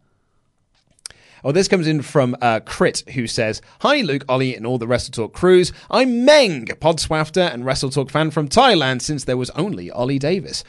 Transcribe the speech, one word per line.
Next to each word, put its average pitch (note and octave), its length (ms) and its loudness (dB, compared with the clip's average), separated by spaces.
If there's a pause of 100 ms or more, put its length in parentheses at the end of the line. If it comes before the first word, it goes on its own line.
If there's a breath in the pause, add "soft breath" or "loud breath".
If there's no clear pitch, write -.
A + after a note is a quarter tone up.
(1400 soft breath)
Oh, C3+ 80 -2
this F#3 160 2
comes F3+ 200 2
in D#3 140 0
from, B2+ 400 0
uh, A2+ 200 2
Crit, - 420 -2 (100)
who B2+ 140 -4
says, A2 340 -4 (200 soft breath)
"Hi, C#4 200 2
Luke, C#3 260 -4
Ollie, B2+ 280 0
and G#2 100 -12
all B2+ 120 -2
the A2+ 100 -6
Wrestle A#2+ 240 -2
Talk A2 220 -6
crews. F3+ 380 4 (180 loud breath)
I'm A#3+ 360 2
Meng, A3+ 400 6
Podswafter D#3 880 -2
and A#2+ 120 -8
Wrestle C3+ 240 -2
Talk C3+ 200 -4
fan D#3 220 0
from D3+ 180 -2
Thailand, D#3 520 4
since D3+ 220 -6
there B2+ 140 -2
was B2+ 140 -4
only C#3 380 -6
Ollie C3+ 300 -2
Davis. D3 500 -4